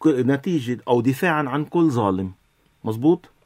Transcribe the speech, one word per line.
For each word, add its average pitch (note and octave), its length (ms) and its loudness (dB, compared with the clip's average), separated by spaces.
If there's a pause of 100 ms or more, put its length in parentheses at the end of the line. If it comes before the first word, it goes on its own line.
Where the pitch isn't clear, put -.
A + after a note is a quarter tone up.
نتيجة C3+ 680 0 (100)
أو B2 140 4
دفاعًا C#3+ 480 0
عن D3 160 -4
كل E3 240 0
ظالم. G2 420 0 (520)
مظبوط؟ A#2+ 460 0 (160)